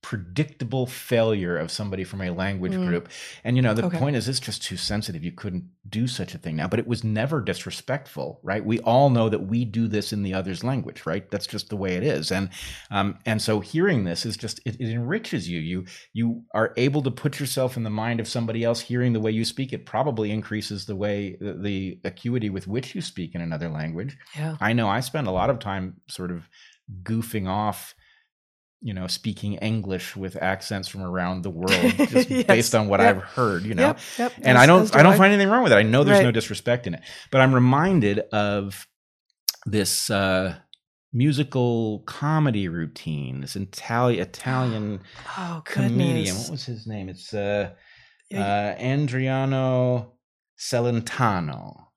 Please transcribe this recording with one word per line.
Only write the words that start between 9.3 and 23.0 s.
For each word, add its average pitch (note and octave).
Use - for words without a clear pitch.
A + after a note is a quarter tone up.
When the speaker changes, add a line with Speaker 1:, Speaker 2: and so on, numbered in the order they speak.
Speaker 1:
we A#2
do A2+
this G#2
in G#2
the F#2+
other's F#2+
language, A#2+
right? F#2
That's G2+
just -
the G#2+
way F#2
it F#2+
is. D#2+
And, F#2+
um, G2
and A2
so G#2+
hearing D3+
this E2+
is A2
just, -
it, A2+
it A#2
enriches A#2+
you. F2
You, F2+
you A#2
are A2
able C#3
to C3
put C#3+
yourself B2+
in A#2+
the A2
mind A2+
of A2
somebody A#2
else. A#2
Hearing B2
the A2+
way A2
you A2
speak, C3
it G#2
probably A2+
increases G#2
the G#2
way, G2+
the, G2+
the F#2+
acuity A#2+
with F#2
which A#2
you F#3+